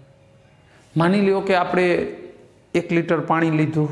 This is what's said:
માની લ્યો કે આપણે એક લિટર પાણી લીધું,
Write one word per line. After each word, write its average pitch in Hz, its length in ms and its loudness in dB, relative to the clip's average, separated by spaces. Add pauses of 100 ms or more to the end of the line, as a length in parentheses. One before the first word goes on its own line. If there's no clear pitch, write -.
(960)
માની 180 240 2
લ્યો 196 200 2
કે 190 140 0
આપણે 180 320 2 (880)
એક 170 180 -2
લિટર 165 280 0
પાણી 160 300 0
લીધું, 156 420 0